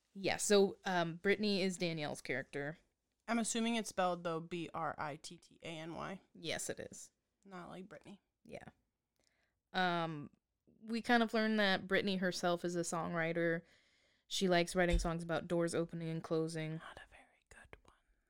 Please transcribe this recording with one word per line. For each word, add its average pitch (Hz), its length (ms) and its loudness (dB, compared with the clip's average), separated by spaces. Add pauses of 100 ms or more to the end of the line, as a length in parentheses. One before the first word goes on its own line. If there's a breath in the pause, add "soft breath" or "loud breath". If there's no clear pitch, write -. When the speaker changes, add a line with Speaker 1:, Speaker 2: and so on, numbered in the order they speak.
(140)
Speaker 1:
Yeah, 180 220 0
so, 202 480 6
um, 175 380 0
Brittany 202 400 2
is 190 140 0
Danielle's 156 440 -4
character. 143 580 -6 (500)
Speaker 2:
I'm 233 100 0
assuming 226 380 0
it's 220 120 -4
spelled, 175 360 0
though, 165 160 -2
B 170 340 -6
R 160 240 -2
I 147 240 -6
T - 160 -14
T - 240 -20
A - 60 -10
N 160 260 -8
Y. 151 260 -8 (140)
Speaker 1:
Yes, 170 360 -4
it - 100 -6 (100)
is. - 200 -16 (340)
Speaker 2:
Not 185 260 -14
like 185 180 -12
Brittany. - 320 -18 (240)
Speaker 1:
Yeah. - 140 -14 (1120)
Um, 170 580 0 (580)
we 226 140 0
kind 240 200 6
of 220 120 2
learn 220 240 2
that 190 280 4
Brittany 190 300 2
herself 175 480 0
is 175 120 -2
a 170 40 2
songwriter. 170 840 0 (680 soft breath)
She - 200 0
likes 170 280 4
writing 175 220 6
songs 170 240 0
about 165 260 -2
doors 170 260 2
opening 165 340 -2
and 160 140 -4
closing. 160 500 -2
Speaker 2:
Not - 240 -10
a - 140 -18
very - 400 -20
good - 320 -20
one. - 120 -20 (360)